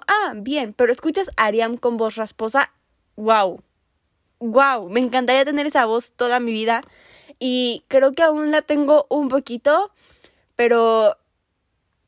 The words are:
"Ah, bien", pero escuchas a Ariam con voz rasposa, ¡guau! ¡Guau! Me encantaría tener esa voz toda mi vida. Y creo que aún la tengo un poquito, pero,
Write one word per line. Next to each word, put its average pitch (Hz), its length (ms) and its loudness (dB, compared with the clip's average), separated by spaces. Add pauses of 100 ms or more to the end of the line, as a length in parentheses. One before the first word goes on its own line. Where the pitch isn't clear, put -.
"Ah, 392 280 0
bien", 220 380 -6
pero 240 180 2
escuchas 320 460 -4
a 220 80 2
Ariam 226 320 -2
con 233 200 -2
voz 220 180 -4
rasposa, 220 560 -2 (440)
¡guau! 214 460 0 (800)
¡Guau! 240 500 0
Me 220 100 -2
encantaría 254 460 0
tener 294 220 -2
esa 254 180 2
voz 226 260 -4
toda 247 280 -2
mi 240 120 -4
vida. 226 300 -2 (580)
Y 247 500 -4
creo 269 240 2
que 330 100 0
aún 302 280 0
la 302 100 0
tengo 294 480 2
un 285 200 -2
poquito, 285 600 0 (640)
pero, 226 640 2 (880)